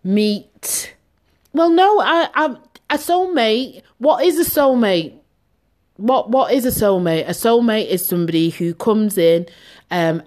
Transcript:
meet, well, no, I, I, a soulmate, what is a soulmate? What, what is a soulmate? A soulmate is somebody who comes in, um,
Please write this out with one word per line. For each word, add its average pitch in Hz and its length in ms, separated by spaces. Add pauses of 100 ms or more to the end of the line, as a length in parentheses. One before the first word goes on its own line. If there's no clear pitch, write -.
meet, - 880 (600)
well, 330 160
no, 381 300
I, 320 340
I, 294 220 (340)
a 294 80
soulmate, 294 840 (160)
what 269 240
is 320 160
a 339 100
soulmate? 226 680 (840)
What, 240 320
what 254 240
is 247 140
a - 20
soulmate? 180 580
A 170 60
soulmate 226 560
is 175 180
somebody 165 440
who 170 240
comes 214 420
in, 170 300 (440)
um, 165 360